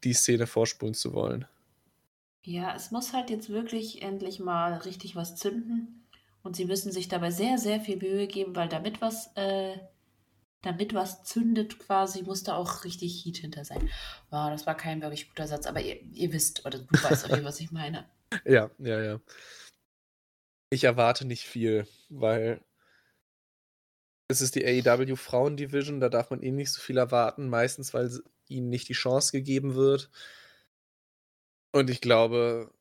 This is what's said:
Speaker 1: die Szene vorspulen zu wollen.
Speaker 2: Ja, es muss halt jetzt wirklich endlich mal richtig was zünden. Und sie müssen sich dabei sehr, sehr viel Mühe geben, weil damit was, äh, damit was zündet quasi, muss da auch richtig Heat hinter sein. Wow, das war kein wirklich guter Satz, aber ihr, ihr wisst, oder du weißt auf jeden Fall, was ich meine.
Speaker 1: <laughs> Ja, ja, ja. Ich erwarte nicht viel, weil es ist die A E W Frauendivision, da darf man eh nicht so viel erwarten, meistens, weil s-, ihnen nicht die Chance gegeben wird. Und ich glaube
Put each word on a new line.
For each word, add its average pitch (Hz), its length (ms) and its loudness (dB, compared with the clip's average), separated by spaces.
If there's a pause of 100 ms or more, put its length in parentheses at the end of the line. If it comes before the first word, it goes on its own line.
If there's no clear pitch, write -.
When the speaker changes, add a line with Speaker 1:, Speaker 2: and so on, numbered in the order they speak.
Speaker 1:
die 123 120 2
Szene 120 340 4
vorspulen 110 460 0
zu - 180 -4
wollen. - 340 -2 (960)
Speaker 2:
Ja, 175 300 -6
es - 160 -12
muss 247 220 -6
halt 247 180 -2
jetzt 214 180 -6
wirklich 220 540 -6
endlich 196 380 -6
mal 175 380 0
richtig 180 360 -12
was 170 220 -8
zünden. 233 640 -4 (440)
Und 180 120 -8
sie 180 80 -4
müssen 190 260 -2
sich 180 160 -4
dabei 170 240 -2
sehr, 208 260 0
sehr 214 240 0
viel 202 180 -4
Mühe 196 280 -2
geben, 190 300 -4
weil 170 120 0
damit 175 320 -4
was, 220 360 -4
äh, 190 420 -2 (840)
damit 190 300 -2
was 190 300 -2
zündet 226 560 2
quasi, 190 460 0
muss 190 180 -4
da 170 140 -2
auch 175 260 -4
richtig 175 420 -8
Heat 170 120 -6
hinter 156 280 -10
sein. - 240 -2 (420)
Wow, 151 200 -2
das 151 160 -6
war 160 100 0
kein 160 260 -4
wirklich 147 260 -8
guter 156 180 -8
Satz, 147 200 -4
aber - 160 -4
ihr, - 200 -6
ihr - 300 -4
wisst, - 340 0
oder 135 140 -6
du 131 200 -8
weißt 139 240 4
auf 131 60 -2
jeden 135 120 4
Fall, - 20 -4
was 143 160 -6
ich 165 100 -8
meine. 160 400 -6 (220)
Speaker 1:
<laughs> - 120 -6
Ja, 113 340 6
ja, 113 220 -2
ja. 110 200 -4 (1500)
Ich 135 120 0
erwarte 123 440 6
nicht 120 180 -6
viel, 110 420 0 (220)
weil 113 520 0 (1700)
es 131 120 2
ist 131 160 0
die 156 80 2
A 135 40 2
E 123 160 4
W 127 320 4
Frauendivision, 143 840 0
da 127 80 4
darf 120 220 2
man 131 120 -6
eh 131 80 -2
nicht 139 220 -2
so - 80 -6
viel - 160 -2
erwarten, 127 520 2
meistens, 123 460 0
weil 123 120 0
s-, 123 180 -8 (240)
ihnen 127 200 -4
nicht 123 200 -4
die 131 60 -6
Chance 131 360 2
gegeben 135 440 0
wird. 139 360 4 (1600)
Und 135 160 6
ich 120 100 -2
glaube 117 800 4